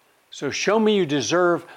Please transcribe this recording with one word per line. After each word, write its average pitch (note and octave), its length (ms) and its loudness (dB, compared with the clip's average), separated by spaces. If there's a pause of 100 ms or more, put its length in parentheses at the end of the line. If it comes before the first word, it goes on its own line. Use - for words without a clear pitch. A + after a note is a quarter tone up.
(320)
So C#3 200 -6
show G3+ 280 0
me G#3+ 160 2
you F3+ 120 2
deserve D#3 580 0 (100)